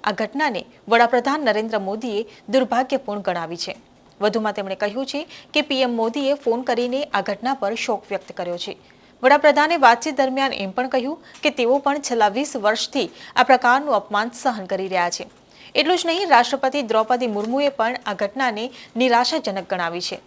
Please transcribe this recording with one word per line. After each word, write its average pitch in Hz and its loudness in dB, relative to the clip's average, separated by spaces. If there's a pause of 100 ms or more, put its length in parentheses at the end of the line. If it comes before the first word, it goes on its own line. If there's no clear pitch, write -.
આ 214 -2
ઘટનાને 226 -4 (240)
વડાપ્રધાન 240 2
નરેન્દ્ર 220 0
મોદીએ 220 -4 (240)
દુર્ભાગ્યપૂર્ણ 247 0
ગણાવી 170 -4
છે. - -10 (440)
વધુમાં 214 0
તેમણે 196 -6
કહ્યું 208 -4
છે 277 -6 (340)
કે 302 2
પી 277 0
એમ 247 0
મોદીએ 247 0
ફોન 247 -2
કરીને 247 -2
આ 285 -2
ઘટના 202 -4
પર 220 -4
શોક 220 -4
વ્યક્ત - -8
કર્યો 175 -6
છે. 196 -8 (500)
વડાપ્રધાને 294 6
વાતચીત 254 4
દરમિયાન 262 0
એમ 190 -8
પણ 247 -4
કહ્યું 269 -4
કે 294 2
તેઓ 247 2
પણ 277 -2
છેલ્લા 226 4
વીસ 269 -4
વર્ષથી 220 0 (300)
આ 247 4
પ્રકારનું 247 4
અપમાન 214 -4
સહન 214 -4
કરી 190 -4
રહ્યા 175 -2
છે. - -12 (460)
એટલું 311 2
જ 339 -2
નહીં, 359 -2
રાષ્ટ્રપતિ 262 4
દ્રૌપદી 226 0
મુર્મુએ 254 0
પણ 247 -2
આ 208 -6
ઘટનાને 220 -2 (300)
નિરાશાજનક 240 2
ગણાવી 175 -4
છે. - -10